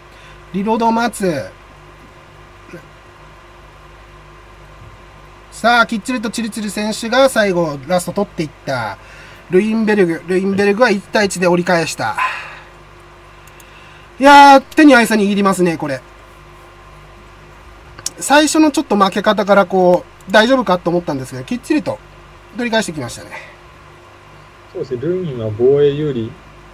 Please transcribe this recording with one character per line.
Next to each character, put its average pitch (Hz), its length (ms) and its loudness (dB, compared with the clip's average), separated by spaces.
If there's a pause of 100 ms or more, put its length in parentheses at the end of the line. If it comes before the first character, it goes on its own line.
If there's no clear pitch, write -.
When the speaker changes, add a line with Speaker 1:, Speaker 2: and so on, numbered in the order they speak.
(520)
Speaker 1:
リ 196 100 -4
ロ 220 120 -2
ー 226 40 0
ド 226 80 0
を 226 60 2
待 233 240 -2
つ。 170 340 -4 (4000)
さ 233 300 2
あ、 220 60 2
き 233 100 -6
っ 196 40 -8
ち 254 120 -8
り 254 80 -4
と 220 100 -6
チ 226 120 -8
ル 226 80 -8
チ 214 120 -10
ル 208 80 -8
選 214 220 -6
手 226 160 -10
が 262 200 4
最 208 240 0
後、 160 260 -2 (100)
ラ 180 100 0
ス 180 60 -6
ト 180 80 -8
取 202 140 -4
っ - 20 -10
て - 140 -8
い 156 40 -6
っ - 40 -14 (160)
た。 113 320 -6 (500)
ル 185 120 2
イ 214 120 0
ン 226 120 0
ベ 214 100 2
ル 202 120 4
グ、 165 200 -4
ル 185 120 -2
イ 190 60 -2
ン 196 120 -2
ベ 202 100 0
ル 202 80 2
グ 220 80 -2
は 240 80 4
一 196 100 -2 (120)
対 208 140 0
一 185 120 -8
で 180 80 -2
折 175 160 2
り - 20 -16
返 170 220 -2
し - 80 -10
た。 110 220 -6 (2000)
い 247 60 -4
や 285 340 10
ー、 - 20 0
手 - 240 2
に 277 120 8
汗 220 180 2
握 202 180 0
り 202 120 0
ま 190 100 0
す 180 80 -2
ね、 170 140 0
こ 151 100 -8
れ。 135 140 -8 (2250)
最 294 280 2
初 311 120 0
の 311 140 4
ち 320 80 -4
ょ - 20 0
っ - 40 -18
と 202 100 0
負 190 140 2
け 196 120 -4
方 208 240 0
か 196 80 2
ら 196 100 4
こ 180 400 2 (240)
う、 190 40 -4
大 226 160 4
丈 269 80 2
夫 247 80 -2
か 185 140 0
と 175 120 -6
思 175 80 0
っ 175 40 -4
た 165 120 -6
ん 135 40 -6
で 131 60 -10
す - 60 -14
け 131 80 -12
ど、 127 60 -12
き 247 100 -10
っ 240 60 -6
ち - 140 -4
り 262 100 -2
と 110 160 -8 (560)
取 240 80 -6
り 233 80 -6
返 220 100 0
し - 40 -12
て 175 60 -10
き 151 60 -12
ま 123 100 -10
し - 60 -14
た - 80 -18
ね。 - 80 -20 (1400)
Speaker 2:
そ 180 80 -10
う - 20 -8
で 139 60 -10
す 131 80 -8
ね、 117 40 -10
ル 180 240 -4
イ 156 60 -8
ン 127 80 -10
は 110 180 -6
防 131 240 4
衛 143 100 4
有 147 220 -4
利 113 180 -6 (440)